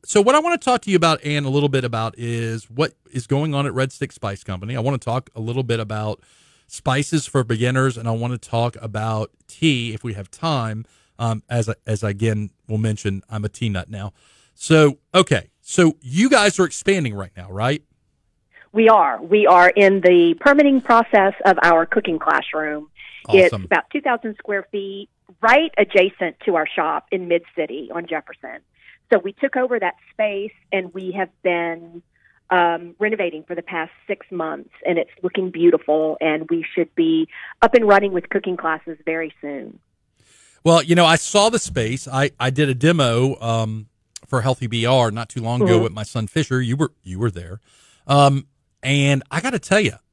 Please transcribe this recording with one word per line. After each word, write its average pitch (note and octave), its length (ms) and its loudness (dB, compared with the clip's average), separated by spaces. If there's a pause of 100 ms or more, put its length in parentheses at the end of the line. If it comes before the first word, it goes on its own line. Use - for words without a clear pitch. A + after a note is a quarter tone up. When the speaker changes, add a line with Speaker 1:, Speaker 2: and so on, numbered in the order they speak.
Speaker 1:
so - 160 2
what A#3 140 4
I D4+ 40 6
wanna E4+ 200 -2
talk B3 240 -2
to - 80 -8
you F#3+ 60 4
about, E3 280 0
Ann, D3 220 -4
a C3+ 40 -4
little C#3+ 200 0
bit C3 120 -2
about A2+ 360 -4
is A#2 520 -6
what B2+ 220 -4 (180)
is B2+ 160 -8
going C#3+ 280 -2
on C#3 120 -2
at C#3 60 -6
Red C3 180 -2
Stick - 220 -10
Spice G2+ 320 -10
Company. G2+ 320 -8
I A#2+ 40 -4
wanna C3 180 -2
talk B2 360 -6
a A2+ 60 -12
little A#2+ 240 -6
bit A#2 160 -4
about G#2+ 400 -8 (480)
spices C#3+ 580 -4
for C3+ 160 0
beginners, B2 540 0
and A#2 100 -10
I A#2 60 -2
wanna A#2 260 -4
talk A#2 440 -4
about A2 480 -6 (180)
tea B2 460 0
if G#2+ 100 -12
we A#2 80 -8
have G2 180 -14
time. A2+ 540 -6 (340)
Um, A2+ 300 -4
as A2+ 220 -2
I, G#2+ 40 -4 (120)
as A2 180 -4
I G#2 60 -2
again G#2 400 -2 (180)
will A2 100 -4
mention, G#2 520 -4
I'm G#2+ 160 -8
a - 20 -4
tea A#2 220 -6
nut F#2 200 -6
now. G2+ 220 -12 (420)
So, D3+ 440 4 (160)
okay, - 340 0 (140)
so E3 400 2
you D#3 260 0
guys G#3 300 2
are F#3 60 4
expanding D#3+ 500 -2
right G2 220 -10
now, F#2 140 -18
right? A#2+ 320 -2 (920)
Speaker 2:
We A3 180 6
are. E3 320 4
We G3+ 240 4
are F3+ 240 8
in G3 300 4
the E3+ 380 6
permitting C#4+ 440 4
process A3+ 500 4 (140)
of F#3+ 160 4
our E3 240 4
cooking E3+ 320 -2
classroom. D#3 720 -4 (400)
It's F#3 240 6
Speaker 1:
Awesome. F#2+ 100 -6
Speaker 2:
about C3 260 0
two D4 120 -6
thousand A#3+ 340 -4
square G3 340 -6
feet, G3 380 -10 (320)
right C#4+ 380 4
adjacent G3 640 0
to F#3 120 0
our D#3 100 -2
shop D#3 440 -4
in F#3 180 -6
Mid-City D#3+ 640 -6
on E3+ 120 -10
Jefferson. - 540 -12 (500)
So G#3+ 80 4
we F#3+ 140 -8
took C#4 240 -4
over B3 220 -2
that F#3 160 -2 (180)
space, G#3 400 -6 (200)
and F#3 200 -4
we F#3 200 -8
have F#3 180 -6 (120)
been, E3+ 600 -4 (480)
um, E3+ 480 0
renovating F#3+ 460 -4
for F3+ 100 -12
the E3+ 80 -10
past E3+ 300 -10 (140)
six - 240 -8
months, D#3+ 400 -10 (140)
and E3+ 140 -2
it's - 120 -4 (120)
looking F#3 280 -4
beautiful, D#3 680 0
and D#3 300 -2
we E3 240 -4
should E3 220 -4
be D#3+ 320 2 (340)
up A#3 120 4
and A#3 140 4
running G3+ 240 4
with F3 160 -4
cooking F#3 300 -4
classes D#3+ 480 -6
very D#3+ 340 -6
soon. C#3+ 380 -12 (840)
Speaker 1:
Well, E3 180 6
you E3 140 2
know, E3+ 100 6
I D#3+ 100 6
saw G#3 320 2
the A3+ 120 -2
space. A#2+ 460 -6
I, C3+ 320 -2
I B2+ 120 -2
did C#3 180 0
a C3 60 -2
demo, C3 640 2
um, A2 460 -4 (400)
for B2+ 160 -2
Healthy B2+ 260 -2
B A2+ 180 -2
R B2 240 4
not A2+ 180 -8
too - 120 -10
long A2+ 200 -2
ago G3+ 140 4
Speaker 2:
Mm-hmm. F3 80 4
Speaker 1:
with - 100 -2
my G#2+ 120 -10
son A2 240 -6
Fisher. C3 320 -2
You B2 160 -2
were, D3 160 -2 (100)
you F#2 160 -12
were A2+ 140 -2
there. F2 280 -14 (460)
Um, C#3 400 4 (340)
and C#3 480 0
I D#3+ 120 -6
gotta B3+ 180 -4
tell G3+ 220 0
you, F3+ 140 -2 (180)